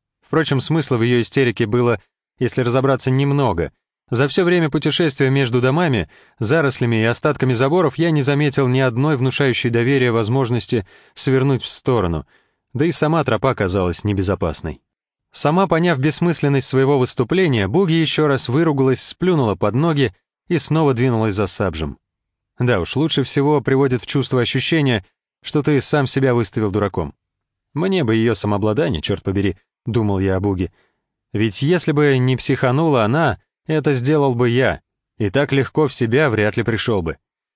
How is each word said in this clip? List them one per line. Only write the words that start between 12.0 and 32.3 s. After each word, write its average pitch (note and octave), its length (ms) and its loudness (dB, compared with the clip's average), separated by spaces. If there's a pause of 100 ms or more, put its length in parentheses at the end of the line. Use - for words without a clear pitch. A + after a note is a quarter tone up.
да C3 120 -2
и E3+ 80 0
сама D#3 320 0
тропа A#2 320 0
казалась F2+ 480 0
небезопасной. F#2 760 -2 (520)
Сама F3 340 0
поняв E3 320 0
бессмысленность D3 720 0
своего C3+ 320 2
выступления, B2+ 640 0
Буги D#3+ 280 0
ещё D#3 340 0
раз C3+ 200 0
выругалась, C3+ 540 2
сплюнула C#3+ 540 0
под G#2 180 -2
ноги C#3+ 400 0 (320)
и E3+ 140 0
снова D3 340 2
двинулась A2+ 400 0
за G2+ 140 0
Сабжем. D#2+ 500 -4 (600)
Да B2 220 0
уж, - 140 -6
лучше C#3+ 300 0
всего C#3+ 360 0
приводит C3 400 0
в - 60 -18
чувство C3 340 -2
ощущение, B2+ 640 0 (380)
что D3 200 -2
ты C#3+ 180 2
сам C#3+ 260 0
себя C3 280 0
выставил A2 360 -2
дураком. F#2+ 440 -4 (600)
«Мне F3+ 300 0
бы A2 100 2
её A2+ 200 2
самообладание, G#2+ 680 -2
чёрт G2 200 -4
побери», G2 340 -2 (300)
думал G#2 340 0
я F#2+ 160 0
о F#2 40 -2
Буге. F#2+ 320 -2 (600)
«Ведь G#2+ 300 -2
если E3 280 0
бы C#3+ 280 2
не B2+ 180 0